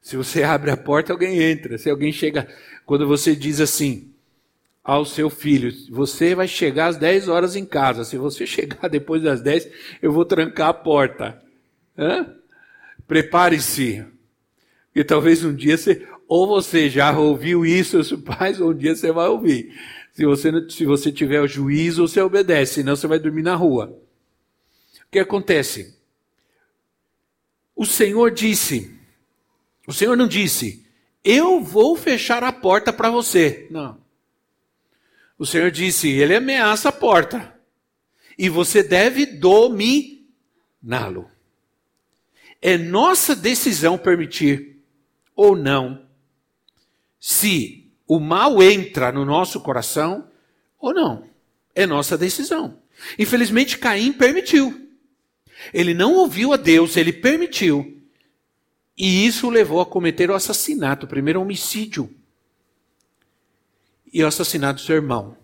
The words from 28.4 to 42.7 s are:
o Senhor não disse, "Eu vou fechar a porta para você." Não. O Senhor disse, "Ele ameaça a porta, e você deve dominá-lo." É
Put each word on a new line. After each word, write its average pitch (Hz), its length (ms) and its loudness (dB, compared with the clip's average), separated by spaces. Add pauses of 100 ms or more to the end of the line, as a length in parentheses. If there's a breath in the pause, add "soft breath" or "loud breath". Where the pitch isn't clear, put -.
o - 80 -14
Senhor 233 240 0
não 240 120 4
disse, 160 580 -4 (380)
"Eu 320 360 4
vou 214 360 2
fechar 240 480 -2
a 254 80 -2
porta 208 400 0
para 226 180 0
você." 185 580 0
Não. 143 380 -14 (1300)
O 156 60 -8
Senhor 170 260 0
disse, 160 400 -2
"Ele 143 240 4
ameaça 233 540 0
a 277 40 -2
porta, - 600 0 (840 soft breath)
e 185 100 0
você 175 340 2
deve 233 440 2
dominá-lo." 226 960 2 (2250 soft breath)
É 180 180 2